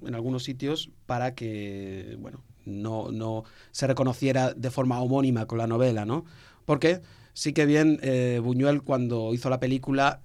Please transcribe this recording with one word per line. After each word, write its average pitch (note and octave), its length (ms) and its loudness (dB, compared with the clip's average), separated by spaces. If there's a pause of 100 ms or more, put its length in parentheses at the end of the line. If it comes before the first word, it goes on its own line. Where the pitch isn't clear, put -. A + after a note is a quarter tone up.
en B2+ 120 -6
algunos B2+ 260 -4
sitios C#3 480 -6 (160)
para B2 300 -4
que, G2+ 800 -8
bueno, - 240 -16 (240)
no, G#2 440 -6
no A2 340 -6 (260)
se - 160 -2
reconociera C3 640 2
de B2 180 -6
forma B2+ 300 0
homónima B2+ 460 2
con A#2 100 -4
la A2+ 100 0
novela, A2+ 380 2
¿no? C#3+ 220 -4 (400)
Porque E3 340 2 (320)
sí D3 220 -4
que D#3 100 4
bien, D3+ 380 6
eh, B2 400 2
Buñuel C3+ 400 2
cuando A#2+ 500 0
hizo B2 160 -2
la B2+ 100 2
película C3+ 680 0